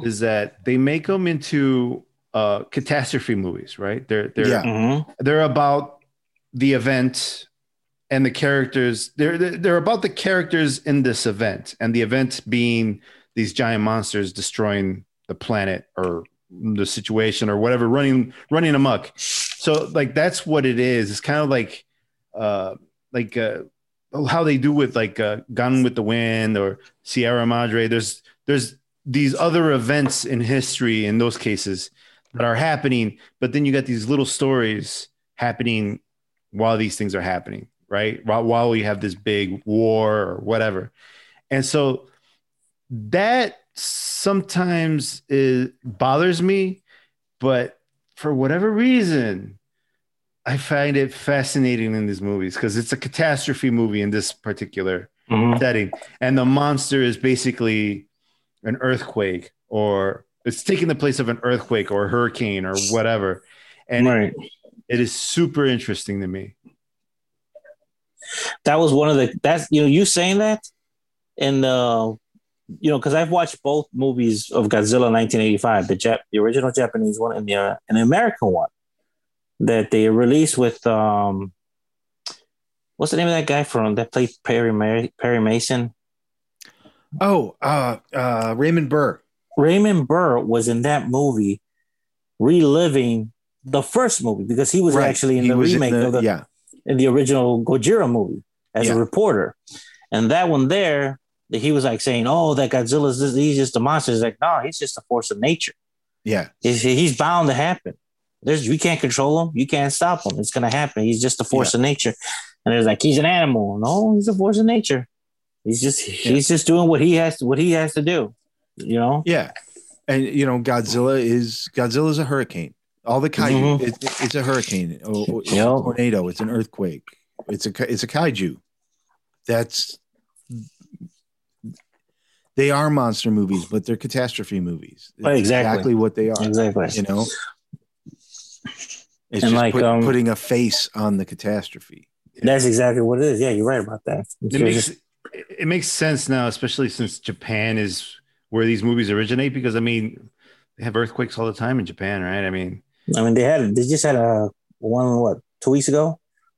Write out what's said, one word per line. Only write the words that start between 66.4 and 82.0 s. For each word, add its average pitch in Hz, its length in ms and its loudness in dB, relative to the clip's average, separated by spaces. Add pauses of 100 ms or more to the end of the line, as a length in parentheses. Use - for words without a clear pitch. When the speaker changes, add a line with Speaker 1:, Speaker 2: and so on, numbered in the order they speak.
Speaker 3:
That 151 140 2
was 160 140 4
one 147 160 4
of 147 80 2
the, 123 240 0
that's, 156 300 0
you 151 100 4
know, 147 60 4
you 165 180 4
saying 185 340 0
that, 214 220 0 (760)
and, 139 260 2
uh, 120 500 2 (680)
you 156 100 2
know, 139 80 2
'cause 139 140 0
I've 160 180 2
watched 170 320 0
both 147 300 0
movies 123 560 0
of 110 180 0
Godzilla 113 440 2
nineteen 113 280 2
eighty-five, 107 480 2
the 98 80 0
Jap-, 113 240 0 (120)
the 107 80 0
original 123 320 2
Japanese 113 480 -2
one 117 180 -2
and 104 100 -8
the, 101 80 0
uh, 101 200 -2 (120)
and 110 100 2
the 113 40 4
American 123 480 2
one 85 180 0 (920)
that 110 300 2
they 110 180 4
released 123 480 4
with, 120 280 0
um, 104 680 0 (1400)